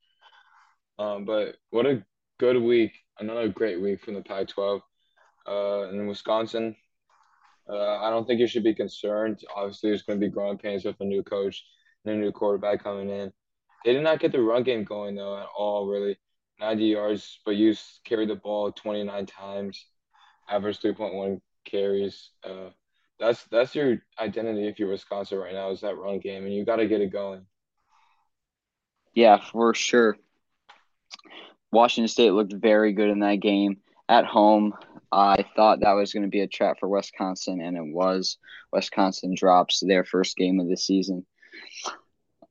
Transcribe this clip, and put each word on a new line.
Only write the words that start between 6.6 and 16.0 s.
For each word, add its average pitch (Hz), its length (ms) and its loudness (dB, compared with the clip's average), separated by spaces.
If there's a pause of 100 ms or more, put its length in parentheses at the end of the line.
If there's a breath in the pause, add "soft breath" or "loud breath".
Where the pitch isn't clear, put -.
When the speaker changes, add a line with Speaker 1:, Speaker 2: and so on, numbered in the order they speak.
Speaker 1:
uh, 104 280 -2
I 107 140 -2
don't 113 160 -2
think 120 120 2
you 120 80 4
should 110 180 -2
be 110 100 4
concerned. 104 680 -4 (140)
Obviously, 101 360 -4
there's 101 120 -2
gonna 101 180 -6
be 104 80 -2
growing 101 300 -6
pains 101 260 -6
with 104 160 -8
a 98 40 -8
new 98 200 -2
coach 98 400 -6 (400)
and 107 100 -6
a 107 40 -2
new 104 120 -2
quarterback 101 540 -2
coming 101 260 -6
in. 98 220 -10 (520)
They 117 80 4
did 139 100 2
not 156 180 2
get 160 120 0
the 135 100 2
run 117 220 2
game 117 200 -2
going, 101 320 -10
though, 101 220 -10
at 98 80 -12 (100)
all, 104 300 -2
really. 101 320 -4 (400)